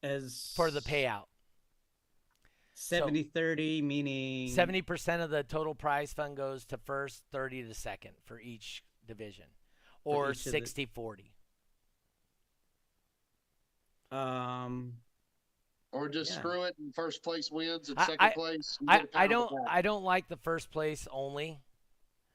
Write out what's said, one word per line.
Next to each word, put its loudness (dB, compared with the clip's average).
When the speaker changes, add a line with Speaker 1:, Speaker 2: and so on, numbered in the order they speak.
Speaker 1:
As -4
Speaker 2:
For 6
the 0
payout. 0
So, -2
Speaker 1:
seventy 4
thirty, 0
meaning -2
Speaker 2:
seventy 4
percent -2
of -2
the 0
total -2
prize 0
fund -6
goes -6
to -8
first, -6
thirty -4
to -12
second -10
for -16
each -14
division. -14
Speaker 1:
For -2
Speaker 2:
Or 2
Speaker 1:
each -2
of -8
the -2
Speaker 2:
sixty -2
forty. -12
Speaker 1:
Um, -4
Speaker 3:
Or -2
just -2
Speaker 1:
yeah. -6
Speaker 3:
screw 0
it -2
and -10
first -2
place -2
wins -4
and -4
Speaker 2:
I, 6
Speaker 3:
second 4
Speaker 2:
I, 8
Speaker 3:
place, -4
you -2
Speaker 2:
I, 12
Speaker 3:
get 6
a -2
Speaker 2:
I 8
Speaker 3:
pound 6
Speaker 2:
don't, 4
Speaker 3:
for -2
that. -2
Speaker 2:
I 4
don't 2
like 2
the -8
first -2
place -2
only. -4